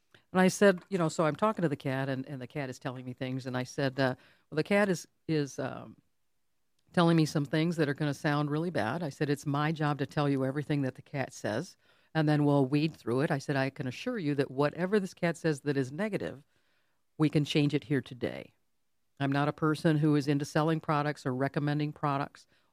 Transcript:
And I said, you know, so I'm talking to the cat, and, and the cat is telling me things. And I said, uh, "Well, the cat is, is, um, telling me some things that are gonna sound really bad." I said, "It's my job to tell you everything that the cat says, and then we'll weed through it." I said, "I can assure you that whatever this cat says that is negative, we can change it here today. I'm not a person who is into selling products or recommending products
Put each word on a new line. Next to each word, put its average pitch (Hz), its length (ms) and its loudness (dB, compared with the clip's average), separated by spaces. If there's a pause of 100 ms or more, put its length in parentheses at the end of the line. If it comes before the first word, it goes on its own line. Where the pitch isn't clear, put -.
(320)
And 185 80 4
I 185 80 8
said, 185 400 6
you 190 100 -2
know, 165 100 4
so 165 180 0
I'm 151 100 2
talking 214 260 0
to 165 60 2
the 143 80 0
cat, 135 320 -2
and, 131 180 -4
and 139 160 -10
the 123 60 -10
cat 143 200 -8
is 127 120 -12
telling 127 240 -8
me 127 80 -10
things. 127 340 -6
And 127 100 -4
I 127 60 0
said, 131 380 -4
uh, 127 160 2 (340)
"Well, 147 60 -6
the 151 80 0
cat 202 240 2
is, 180 180 -2 (220)
is, 147 320 -2
um, 120 360 -8 (960)
telling 170 240 6
me 160 100 6
some 147 180 -2
things 160 320 0
that 151 120 2
are 143 60 -2
gonna 147 200 -2
sound 147 360 0
really 160 200 -2
bad." 139 320 -2
I 160 80 -4
said, 143 200 -4
"It's 143 160 -2
my 147 260 0
job 147 260 0
to 139 80 -2
tell 147 220 0
you 135 160 0
everything 143 380 -2
that 127 140 -2
the - 60 -20
cat - 300 -6
says, 113 440 -6 (380)
and 156 140 2
then 147 160 4
we'll 143 220 4
weed 147 300 0
through 120 260 -2
it." 170 80 0
I 147 80 0
said, 139 180 -4
"I 135 140 0
can 131 160 -10
assure 240 320 -6
you 147 180 -2
that 135 140 0
whatever 147 500 0
this 190 140 -8
cat 170 220 -2
says 156 260 -2
that 139 140 -2
is 131 160 -2
negative, 147 500 -6 (760)
we 156 100 4
can 147 160 2
change 147 300 2
it 143 100 -2
here 135 180 0
today. 95 520 -8 (680)
I'm 139 120 0
not 143 160 2
a 151 40 0
person 156 460 2
who 151 180 4
is 143 120 0
into 147 160 0
selling 160 360 0
products 147 460 -2
or 127 80 -2
recommending 147 580 -2
products 143 540 -4 (260)